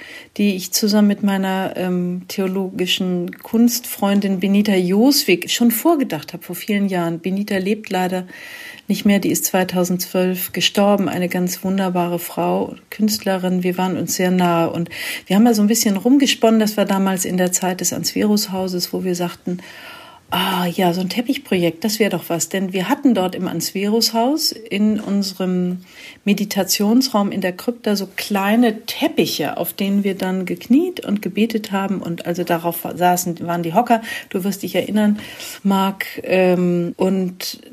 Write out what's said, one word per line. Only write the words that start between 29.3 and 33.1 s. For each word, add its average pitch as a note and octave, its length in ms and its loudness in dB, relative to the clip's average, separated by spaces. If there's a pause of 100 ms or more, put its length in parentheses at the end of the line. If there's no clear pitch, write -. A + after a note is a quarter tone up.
auf F3+ 160 -4
denen G3 300 0
wir G3 100 -2
dann F#3 320 -2
gekniet C#4 580 0
und G#3 160 -2
gebetet G#3+ 500 -2
haben. G3 300 -2
Und E3+ 240 -8
also F3 200 -4
darauf E3+ 500 -2
saßen, F3 520 0